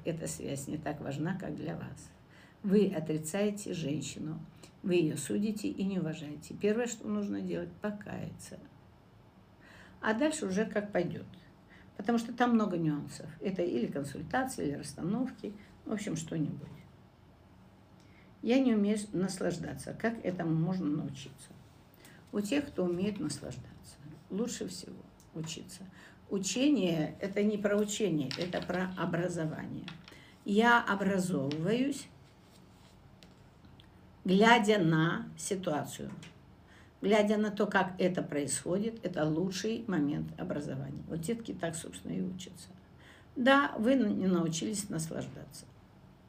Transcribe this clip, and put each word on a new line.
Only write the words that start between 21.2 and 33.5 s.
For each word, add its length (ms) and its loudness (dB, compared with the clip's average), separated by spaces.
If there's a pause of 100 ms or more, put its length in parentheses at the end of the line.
У 100 -2
тех, 260 0
кто 180 -2
умеет 340 0
наслаждаться, 760 -8 (340)
лучше 380 -4
всего 300 -12 (360)
учиться. 500 -10 (460)
Учение — 920 2
это 220 0
не 140 4
про 200 2
учение, 600 2
это 240 -2
про 360 -2
образование. 880 -2 (580)
Я 400 6
образовываюсь, 1200 0 (2250)